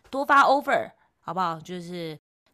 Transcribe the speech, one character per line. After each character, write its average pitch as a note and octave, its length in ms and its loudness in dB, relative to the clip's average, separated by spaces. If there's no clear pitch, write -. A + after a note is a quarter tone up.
多 C4+ 120 -4
发 C#4 200 6
offer， B3+ 480 2
好 - 140 -10
不 F3+ 60 -4
好？ E3 200 -4
就 F3 220 -12
是 E3+ 340 -10